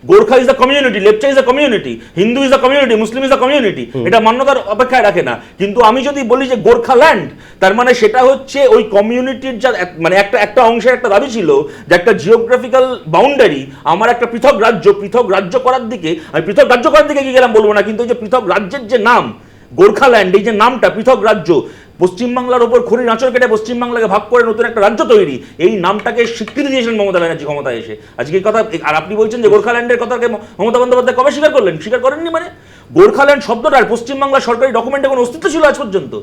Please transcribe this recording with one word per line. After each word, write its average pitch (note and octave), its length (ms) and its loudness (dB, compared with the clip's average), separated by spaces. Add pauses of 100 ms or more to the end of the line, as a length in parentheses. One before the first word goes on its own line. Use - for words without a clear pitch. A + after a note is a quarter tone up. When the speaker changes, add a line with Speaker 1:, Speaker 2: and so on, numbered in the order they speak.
Speaker 1:
গোর্খা C4 300 4
is B3+ 80 2
the C4 100 2
community, B3+ 460 0
লেপচা G#3+ 280 2
is C#4 60 0
the C4 100 2
community, A3+ 520 -2 (200)
হিন্দু A#3 240 0
is C4+ 100 0
the C4 80 4
community, B3+ 380 2
মুসলিম A3+ 280 -4
is C4 60 0
the C#4 80 2
community, A#3 460 0 (100)
Speaker 2:
হুম। B2+ 120 -4
Speaker 1:
এটা A3 140 2
মান্যতার B3+ 360 0 (100)
অপেক্ষায় A#3 360 0
রাখে F3 200 2
না। A#2+ 180 -6 (180)
কিন্তু G3+ 220 -2
আমি A#3 220 4
যদি C#4 200 -4
বলি B3+ 240 0
যে B3+ 100 -2
গোর্খাল্যান্ড, A#3 760 2 (300)
তার F#3+ 140 2
মানে B3 200 2
সেটা A3 280 2
হচ্ছে C4+ 460 0
ওই A#3 140 6
কমিউনিটির A#3+ 760 -2
যা B3+ 120 0
এক-, F3+ 320 -6
মানে E3 140 2
একটা, G3+ 220 0
একটা G#3 240 0
অংশের A#3 320 2
একটা A#3+ 140 -4
দাবি A3+ 220 2
ছিল D#3 320 0 (260)
যে E3 60 4
একটা F3+ 180 2
জিওগ্রাফিক্যাল A3+ 920 0
বাউন্ডারি, F3 600 2 (180)
আমার F#3+ 240 0
একটা A#3 180 0
পৃথক A#3 320 0
রাজ্য, G3+ 340 2
পৃথক G3+ 380 -2
রাজ্য G3 280 -2
করার B3 300 -2
দিকে, E3+ 280 -6 (160)
আমি D#3+ 140 -2
পৃথক A3 220 2
রাজ্য B3 220 2
করার D4 180 4
দিকে C#4+ 140 -2
কি C4 100 -4
গেলাম B3 200 2
বলবো G#3+ 200 2
না, G#3 100 0
কিন্তু G#3+ 200 -4
ওই A#3 60 -6
যে A#3+ 60 0
পৃথক A#3+ 320 -2
রাজ্যের G3+ 420 -4
যে A#3+ 100 0
নাম G3 360 0 (400)
গোর্খাল্যান্ড, G3+ 640 4
এই G#3 60 2
যে A3+ 100 -2
নামটা A3 360 2
পৃথক A3 340 0
রাজ্য, E3 400 0 (360)
পশ্চিমবাংলার B3 640 -2
ওপর A#3 200 2
খড়ির A#3 260 -2
আঁচড় A#3 220 0
কেটে B3 160 0
পশ্চিমবাংলাকে A#3 600 -2
ভাগ G3+ 240 -2
করে A#3+ 140 2
নতুন A3+ 220 -2
একটা A3+ 140 -4
রাজ্য G#3+ 240 2
তৈরি, F#3 380 2 (160)
এই F3+ 180 0
নামটাকে G#3+ 500 -2
স্বীকৃতি A#3 420 -6
দিয়েছিলেন A#3 320 -2
মমতা G3 180 0
ব্যানার্জি E3 260 -4
ক্ষমতায় C#3+ 320 -6
এসে। G#2+ 200 -12 (220)
আজকে D3 180 -4
এই F#3 80 0
কথা, A3 200 0 (180)
আর D3+ 120 -2
আপনি F#3 220 -4
বলছেন A3 260 -2
যে G#3+ 60 4
গোর্খাল্যান্ডের A#3+ 500 0
কথাকে A#3+ 300 -4
ম-, G#3+ 100 -6 (200)
মমতা A3+ 200 -4
বন্দ্যোপাধ্যায় B3 380 0
কবে C4 140 2
স্বীকার D4 200 0
করলেন? G3 280 0
স্বীকার A3 220 -6
করেননি D4+ 300 -4
মানে? E4 160 -6 (460)
গোর্খাল্যান্ড B3 520 4
শব্দটার A#3+ 440 0
পশ্চিমবাংলার C4+ 520 -2
সরকারি A#3+ 320 -2
ডকুমেন্টে C4+ 360 -2
কোনো C4 140 0
অস্তিত্ব A#3+ 280 -4
ছিল D#4 120 -2
আজ C#4+ 160 2
পর্যন্ত? F#3 440 -6